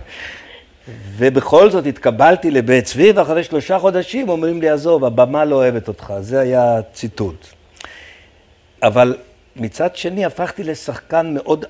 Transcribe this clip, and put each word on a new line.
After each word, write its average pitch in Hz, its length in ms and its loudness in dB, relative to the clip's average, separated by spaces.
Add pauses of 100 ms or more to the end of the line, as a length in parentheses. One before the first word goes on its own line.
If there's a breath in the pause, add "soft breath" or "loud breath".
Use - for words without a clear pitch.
(1160 loud breath)
ובכל 135 540 4
זאת 175 160 -2
התקבלתי 147 640 2
לבית 127 340 2
צבי, 185 280 4
ואחרי 170 320 0
שלושה 170 340 -2
חודשים 185 500 -2
אומרים 165 320 -2
לי, 160 80 0
"עזוב, 151 360 0
הבמה 123 400 2
לא 147 100 0
אוהבת 123 340 0
אותך." 104 320 -10
זה 120 200 -2
היה 123 400 2 (120)
ציטוט. 101 540 -8 (1400 loud breath)
אבל 123 340 4 (400)
מצד 143 400 -4
שני, 185 280 -6
הפכתי 170 400 -6
לשחקן 156 720 -6
מאוד 151 360 -2